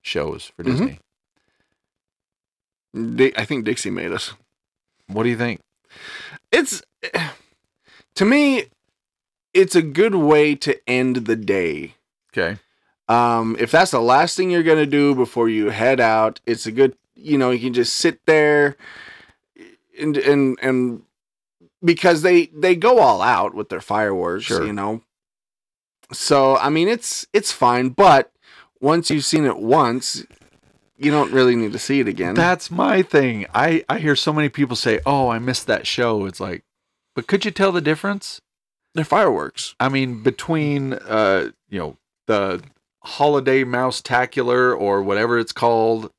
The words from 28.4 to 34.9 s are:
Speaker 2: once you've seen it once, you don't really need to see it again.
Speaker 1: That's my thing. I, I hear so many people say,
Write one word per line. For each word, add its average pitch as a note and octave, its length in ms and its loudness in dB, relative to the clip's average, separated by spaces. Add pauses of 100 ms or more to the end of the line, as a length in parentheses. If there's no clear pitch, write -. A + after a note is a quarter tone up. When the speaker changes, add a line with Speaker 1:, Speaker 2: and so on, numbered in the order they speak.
Speaker 2:
once D#3+ 300 0
you've D3+ 140 -2
seen D#3 200 2
it A#2+ 120 0
once, B2 680 0 (720)
you C#3+ 140 0
don't D3 200 0
really B2+ 240 4
need G#2+ 180 -2
to A2 60 -8
see C#3 200 -2
it A#2 80 0
again. F2+ 280 -4
Speaker 1:
That's F3 360 0
my F#3 300 0
thing. B2+ 520 0
I, D#3 360 0
I C3+ 100 -2
hear D3+ 160 0
so D3+ 160 -2
many D3+ 180 0
people B2+ 280 -2
say, A2+ 280 0